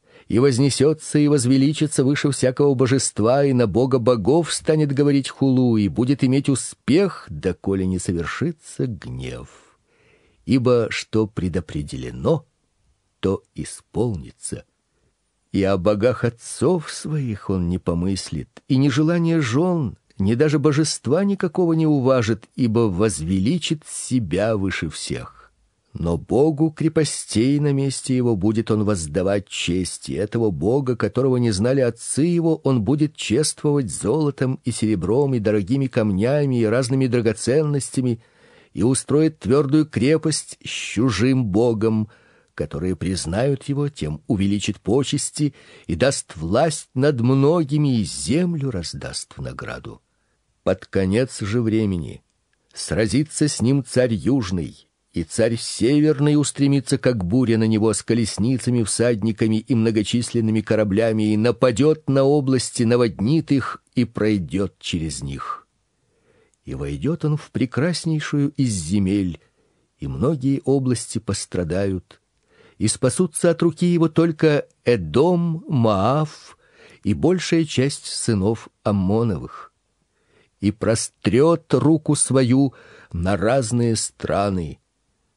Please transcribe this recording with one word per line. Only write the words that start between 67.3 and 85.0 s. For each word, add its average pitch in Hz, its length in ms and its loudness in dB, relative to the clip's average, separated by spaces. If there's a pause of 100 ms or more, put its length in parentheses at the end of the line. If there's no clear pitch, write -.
в - 120 -12
прекраснейшую 147 1000 -2
из 131 200 0
земель, 95 720 0 (560)
и 139 100 -10
многие 139 560 -2
области 131 540 -2
пострадают, 92 1040 -4 (560)
и 117 100 0
спасутся 170 640 0
от 165 140 0
руки 170 240 2
его 165 220 2
только 160 580 2 (160)
Эдом, 160 840 2
Моав 123 880 0 (480)
и 98 120 0
большая 165 500 2
часть 139 400 -4
сынов 110 640 -2 (140)
Аммоновых. 101 880 -2 (840)
И 101 120 0
прострет 117 1000 0
руку 147 400 2
свою 131 640 2 (360)
на 92 260 -2
разные 117 580 0
страны, 92 840 -4 (580)